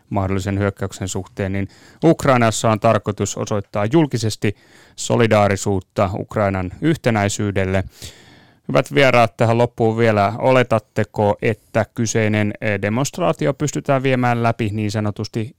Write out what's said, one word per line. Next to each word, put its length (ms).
mahdollisen 480
hyökkäyksen 500
suhteen, 440
niin 160
Ukrainassa 680
on 100
tarkoitus 560
osoittaa 500
julkisesti 680
solidaarisuutta 1200
Ukrainan 640
yhtenäisyydelle. 1040
Hyvät 260
vieraat, 420
tähän 220
loppuun 380
vielä, 420
oletatteko, 1040
että 520
kyseinen, 600
ö, 180
demonstraatio 720
pystytään 480
viemään 400
läpi 300
niin 180
sanotusti, 680